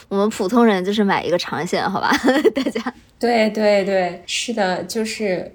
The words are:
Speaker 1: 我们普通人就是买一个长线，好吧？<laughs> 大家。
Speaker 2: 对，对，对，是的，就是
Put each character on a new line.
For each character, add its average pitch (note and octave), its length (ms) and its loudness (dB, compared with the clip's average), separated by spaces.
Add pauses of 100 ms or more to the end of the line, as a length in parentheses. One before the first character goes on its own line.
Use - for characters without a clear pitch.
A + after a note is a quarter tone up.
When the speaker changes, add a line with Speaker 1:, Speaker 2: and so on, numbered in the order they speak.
Speaker 1:
我 G3 80 -2
们 G3+ 120 2
普 A3 180 -2
通 A#3+ 180 4
人 F#3+ 200 4
就 G3+ 80 -2
是 G#3+ 100 2
买 F3+ 220 0
一 C#3 60 -4
个 E3+ 80 2
长 D3 280 -6
线， F#3 240 -2
好 F#3+ 80 -2
吧？ - 140 0 (200)
<laughs> C#4+ 220 2
大 C4+ 100 -2
家。 A#3+ 300 -6 (240)
Speaker 2:
对， A#3 320 2
对， G#3 340 2
对， F3+ 420 -2
是 - 260 -6
的， F#3 320 -2
就 A3 180 -4
是 G#3 520 -4